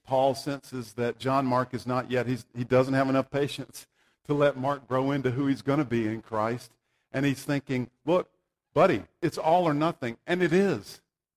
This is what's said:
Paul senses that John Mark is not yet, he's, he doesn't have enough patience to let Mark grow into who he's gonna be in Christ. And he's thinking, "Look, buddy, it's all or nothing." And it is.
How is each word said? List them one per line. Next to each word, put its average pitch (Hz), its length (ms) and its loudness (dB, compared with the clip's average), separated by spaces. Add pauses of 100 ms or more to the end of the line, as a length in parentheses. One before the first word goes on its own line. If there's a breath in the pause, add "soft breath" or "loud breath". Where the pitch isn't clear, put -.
Paul 135 300 2
senses 131 600 -10
that 120 260 -4
John 135 260 0
Mark 123 280 0
is 117 120 -8
not 127 240 -2
yet, 123 160 0
he's, 123 180 -4 (120)
he 123 80 -4
doesn't 131 300 4
have 135 140 2
enough 131 220 0
patience - 560 -6 (400)
to 147 80 0
let 143 220 2
Mark 135 300 -4
grow 131 240 0
into 131 220 0
who 139 160 0
he's 135 140 0
gonna 139 220 2
be 117 220 0
in 110 160 -4
Christ. 113 480 -2 (400)
And 135 160 -2
he's 135 160 -2
thinking, 135 480 -2 (140)
"Look, 170 260 0 (420)
buddy, 147 300 4 (180)
it's - 180 -4
all 175 260 2
or 151 100 0
nothing." 143 500 -2
And 180 160 -2
it 165 120 0
is. 180 480 0 (360)